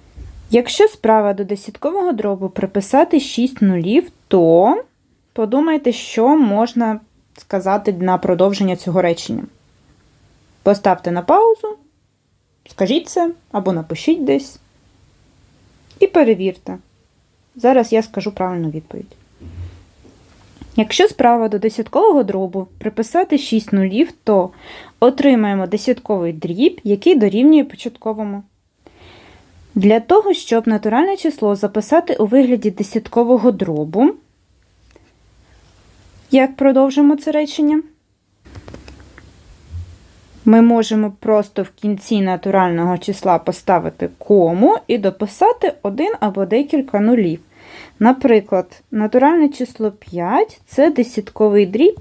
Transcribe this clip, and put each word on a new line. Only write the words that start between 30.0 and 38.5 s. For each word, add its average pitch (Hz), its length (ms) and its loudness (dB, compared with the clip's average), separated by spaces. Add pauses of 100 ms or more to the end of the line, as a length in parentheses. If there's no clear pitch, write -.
щоб 226 340 -2
натуральне 226 500 0
число 226 380 -2
записати 214 600 -2
у 220 100 0
вигляді 247 460 2
десяткового 233 800 0
дробу, 180 600 0 (2250)
як 269 240 4
продовжимо 277 600 4
це 294 160 -6
речення, 302 500 0 (2750)